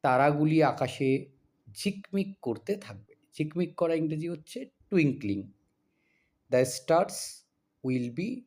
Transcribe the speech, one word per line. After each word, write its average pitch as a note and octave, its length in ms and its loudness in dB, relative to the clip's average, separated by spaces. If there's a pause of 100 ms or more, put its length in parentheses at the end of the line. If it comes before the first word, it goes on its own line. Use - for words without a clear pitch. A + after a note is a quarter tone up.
তারাগুলি D3 600 4
আকাশে C3+ 640 0 (440)
ঝিকমিক G3 720 -6
করতে - 340 -4
থাকবে। A2+ 380 -18 (200)
ঝিকমিক D#3 400 -4
করা E3 200 0
ইংরেজি D#3+ 340 -2
হচ্ছে E3+ 360 -10 (260)
টুইঙ্কলিং। A#2+ 640 0 (1000)
The B2+ 140 4
stars E3 500 0 (720)
will B2 280 -2
be B3 320 -6